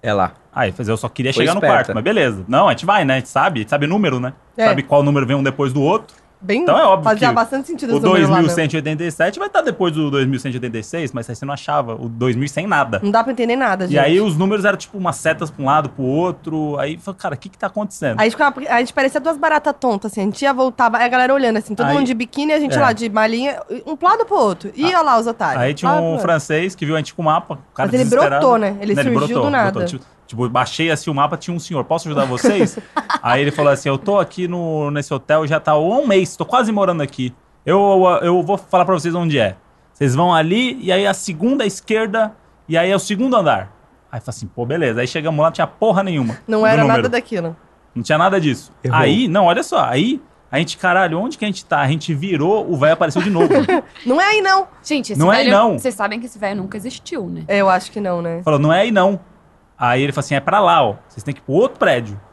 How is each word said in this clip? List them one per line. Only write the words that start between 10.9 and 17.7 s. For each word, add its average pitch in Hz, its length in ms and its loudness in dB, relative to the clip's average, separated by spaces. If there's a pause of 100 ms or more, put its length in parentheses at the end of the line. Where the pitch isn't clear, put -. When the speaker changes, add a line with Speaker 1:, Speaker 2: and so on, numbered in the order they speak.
Speaker 2:
mas 123 200 -10
aí 120 40 -8
você - 120 -14
não 143 80 -6
achava 139 400 -4
o 117 120 -10
dois 117 300 -2
mil 135 120 -2
sem 160 180 -6
nada. 147 360 0
Speaker 3:
Não 202 80 0
dá 226 140 2
pra 262 80 -4
entender 233 240 0
nada, 202 320 0
Speaker 2:
E 143 100 2
aí 147 200 4
Speaker 3:
gente. 214 80 2
Speaker 2:
os 170 100 0
números 190 300 0
eram 202 100 2
tipo - 220 -14
umas 175 180 -2
setas 160 340 -2
pra 147 120 -10
um - 20 -4
lado, 143 240 2
pro 139 160 -8
outro. 156 720 -2
Aí 151 200 -6
falei, 185 200 -14
"Cara, 170 160 -6
o 123 40 -12
que - 100 -16
que - 80 -20
tá 202 120 -6
acontecendo?" 196 520 -4